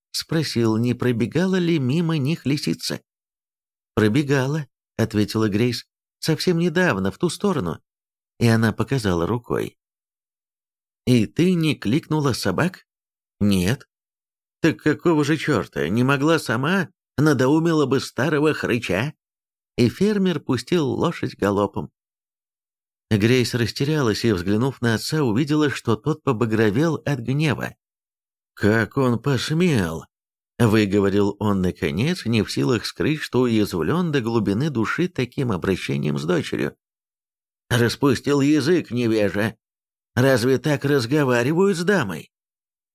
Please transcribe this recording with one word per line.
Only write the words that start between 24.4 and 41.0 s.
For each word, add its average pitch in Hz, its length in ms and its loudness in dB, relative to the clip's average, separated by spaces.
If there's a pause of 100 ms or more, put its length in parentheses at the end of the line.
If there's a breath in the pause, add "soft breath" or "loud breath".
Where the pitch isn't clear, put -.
на 117 120 2
отца, 156 280 -2
увидела, 143 480 0
что 113 260 -2
тот 151 260 -4
побагровел 113 720 0 (100)
от 135 140 -4
гнева. 139 540 -4 (800)
"Как 107 420 0
он 123 220 0
посмел!" 135 840 -2 (540)
выговорил 101 800 2
он 101 240 0
наконец, 90 640 -2
не 113 160 2
в - 80 -6
силах 131 340 0
скрыть, 143 360 -4
что - 220 -2
уязвлен 110 680 0
до 143 100 0
глубины 113 500 0
души 123 360 -2
таким 131 460 -4
обращением 92 640 -2
с 69 60 -6
дочерью. - 520 -4 (920)
"Распустил 123 720 0
язык, 147 500 2
невежа! 110 640 0 (600)
Разве 127 420 4
так 143 260 -2
разговаривают 139 920 2